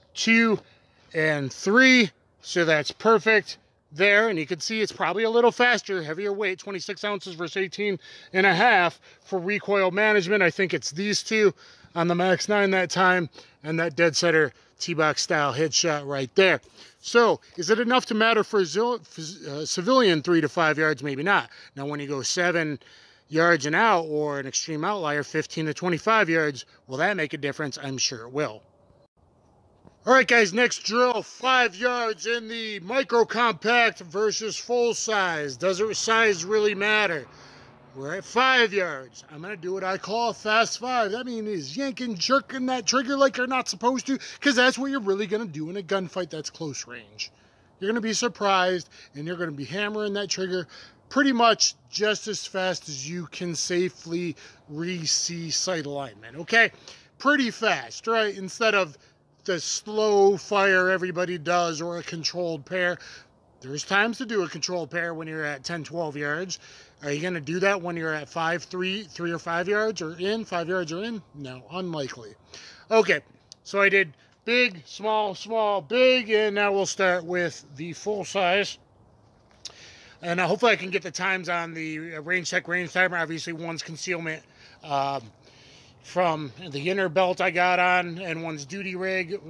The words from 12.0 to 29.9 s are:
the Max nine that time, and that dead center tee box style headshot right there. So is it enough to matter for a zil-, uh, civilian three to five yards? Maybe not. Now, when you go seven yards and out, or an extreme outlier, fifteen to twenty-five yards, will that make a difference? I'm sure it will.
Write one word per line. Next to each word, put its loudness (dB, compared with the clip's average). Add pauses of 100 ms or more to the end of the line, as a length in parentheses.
the 2
Max 2
nine 4
that 2
time, 4 (360)
and -2
that -2
dead 4
center 4 (240)
tee -6
box 2
style 0
headshot 0
right -6
there. 6 (400)
So 4 (160)
is -2
it 6
enough 2
to -2
matter 4
for 0
a 2
zil-, -2 (480)
uh, -8
civilian 4
three 4
to 2
five 2
yards? 0
Maybe -4
not. 2 (280)
Now, -8
when -6
you -8
go -4
seven 0 (480)
yards 4
and 0
out, 4
or -2
an -8
extreme -6
outlier, -2
fifteen -4
to -4
twenty-five 2
yards, 0 (220)
will -10
that 0
make -4
a -8
difference? -6
I'm -8
sure -4
it -16
will. -4 (1400)